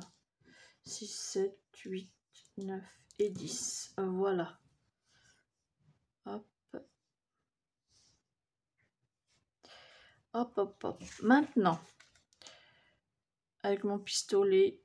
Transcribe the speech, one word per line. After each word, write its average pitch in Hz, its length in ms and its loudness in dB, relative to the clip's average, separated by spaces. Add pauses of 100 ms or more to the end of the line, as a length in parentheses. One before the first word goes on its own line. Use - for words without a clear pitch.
(840)
Six, - 240 -12
sept, - 500 -4 (280)
huit, 185 260 -10 (460)
neuf 190 260 -8 (340)
et 208 120 2
dix. - 680 -8
Euh, 190 80 -2
voilà. 185 540 -2 (1700)
Hop. - 200 -10 (4000)
Hop, 240 240 -2
hop, - 260 -2
hop. - 180 -6 (200)
Maintenant, 220 580 4 (1800)
avec 202 200 -2
mon 202 160 -2
pistolet 381 880 4